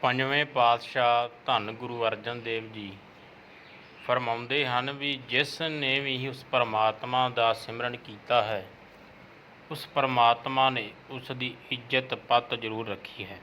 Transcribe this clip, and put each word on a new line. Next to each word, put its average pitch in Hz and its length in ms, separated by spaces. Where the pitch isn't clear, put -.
ਪੰਜਵੇਂ 135 420
ਪਾਤਸ਼ਾਹ 120 800
ਧੰਨ 110 260
ਗੁਰੂ 120 360
ਅਰਜਨ 110 340
ਦੇਵ 113 300
ਜੀ 104 200
ਫਰਮਾਉਂਦੇ 123 640
ਹਨ 123 240
ਵੀ 143 220
ਜਿਸ 139 340
ਨੇ 143 360
ਵੀ 131 280
ਉਸ 123 180
ਪਰਮਾਤਮਾ 120 840
ਦਾ 113 240
ਸਿਮਰਨ 120 440
ਕੀਤਾ 113 460
ਹੈ, 104 220
ਉਸ 151 160
ਪਰਮਾਤਮਾ 131 840
ਨੇ 113 200
ਉਸ 135 220
ਦੀ 127 220
ਇੱਜ਼ਤ 127 420
ਪੱਤ 120 280
ਜ਼ਰੂਰ 110 340
ਰੱਖੀ - 360
ਹੈ। 92 180